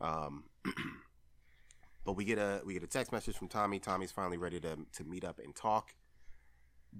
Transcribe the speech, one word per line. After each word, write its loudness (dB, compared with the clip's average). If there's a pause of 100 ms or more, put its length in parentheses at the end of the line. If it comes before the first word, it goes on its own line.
Um, 0 (200)
<clears throat> -8
but 2
we 0
get 4
a, 4
we -2
get 0
a -6
text 0
message 0
from -4
Tommy. 4
Tommy's 0
finally 0
ready 0
to, -2 (160)
to -8
meet -4
up -4
and -12
talk. 2 (1040)